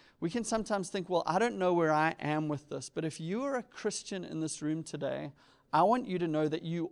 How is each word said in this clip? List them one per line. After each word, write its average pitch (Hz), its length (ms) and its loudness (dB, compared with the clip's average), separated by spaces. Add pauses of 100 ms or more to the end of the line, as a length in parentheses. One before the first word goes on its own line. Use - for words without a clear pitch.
(200)
We 170 100 -2
can 233 140 -2
sometimes 208 460 0
think, 185 200 -4
"Well, 180 160 2
I 170 140 4
don't 226 180 2
know 180 160 4
where 160 200 4
I 156 260 4
am 151 300 0
with 143 200 -6
this." 139 200 -8
But 160 160 -4
if 151 140 -6
you 190 240 -4
are 277 120 -2
a 240 80 -4
Christian - 600 -6
in 151 160 -6
this 160 220 -4
room 156 220 -2
today, 139 480 -6 (400)
I 156 120 6
want 226 240 4
you 180 120 -2
to 175 80 0
know 156 200 2
that 160 160 -2
you 165 280 -4